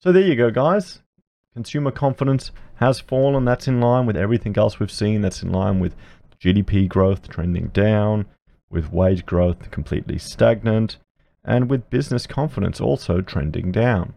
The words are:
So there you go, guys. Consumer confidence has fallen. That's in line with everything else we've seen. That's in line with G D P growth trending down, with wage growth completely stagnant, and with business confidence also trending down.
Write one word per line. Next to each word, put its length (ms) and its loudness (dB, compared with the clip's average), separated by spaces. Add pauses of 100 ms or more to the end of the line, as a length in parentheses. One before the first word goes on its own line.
So 100 4
there 120 6
you 120 4
go, 160 4
guys. 500 0 (520)
Consumer 380 -4
confidence 600 -2 (240)
has 240 2
fallen. 460 0
That's 220 0
in 120 2
line 260 2
with 120 -2
everything 400 0
else 220 2
we've 120 -2
seen. 300 0
That's 220 -4
in 80 -4
line 280 0
with 160 -2 (440)
G 120 2
D 120 4
P 240 2
growth 420 0
trending 380 -4
down, 580 2 (440)
with 220 -4
wage 340 2
growth 460 -2
completely 460 -6
stagnant, 800 0 (480)
and 240 0
with 200 -2
business 380 -2
confidence 540 -4
also 400 0
trending 500 -4
down. 440 0